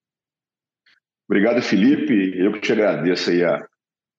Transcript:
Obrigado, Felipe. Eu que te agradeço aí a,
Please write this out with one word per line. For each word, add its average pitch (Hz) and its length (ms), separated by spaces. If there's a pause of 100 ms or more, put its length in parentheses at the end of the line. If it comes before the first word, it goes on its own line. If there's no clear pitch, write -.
(1300)
Obrigado, 110 300
Felipe. 101 760
Eu 101 140
que - 80
te - 120
agradeço 90 580
aí 87 140
a, 80 220 (520)